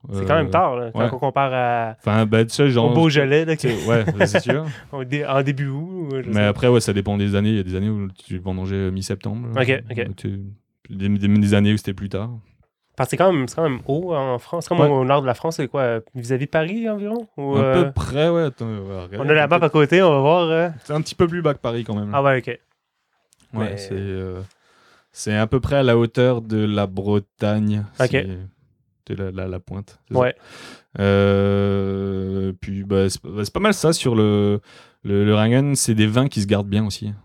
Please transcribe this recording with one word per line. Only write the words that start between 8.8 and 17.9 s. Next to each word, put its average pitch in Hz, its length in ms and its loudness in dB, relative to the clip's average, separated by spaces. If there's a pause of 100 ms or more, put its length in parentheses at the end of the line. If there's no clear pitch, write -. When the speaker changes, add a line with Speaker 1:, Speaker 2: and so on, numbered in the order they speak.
Speaker 2:
mi-septembre, 104 640 -6
là. 131 80 0
Speaker 1:
Ok, 131 280 0
ok. 117 180 -6
Speaker 2:
Donc, 98 80 -10
tu, 98 240 -8 (500)
des, 98 180 -4
des, 101 200 2
des 104 260 6
années 104 180 4
où 107 60 2
c'était 101 160 -6
plus 98 160 -10
tard. 110 180 -6 (680)
Speaker 1:
Parce 127 120 -2
que - 60 -10
c'est 143 40 -2
quand 185 160 4
même, 131 160 0
c'est - 80 -12
quand 165 60 -2
même 131 240 0
haut 170 280 -2
en 131 240 -2
France. 170 300 -8
Comme 175 120 0
Speaker 2:
Ouais. 147 80 8
Speaker 1:
au 135 160 2
nord 139 180 2
de 131 40 -2
la 123 60 0
France, 165 240 -4
c'est 143 120 -4
quoi, 143 120 -4
euh, 117 200 0 (140)
vis-à-vis 127 300 -4
de 147 60 -10
Paris 202 400 -2
environ ? 214 360 -6 (120)
Ou, 139 180 -4
Speaker 2:
À 135 40 4
Speaker 1:
euh, 135 240 4
Speaker 2:
peu 139 80 -2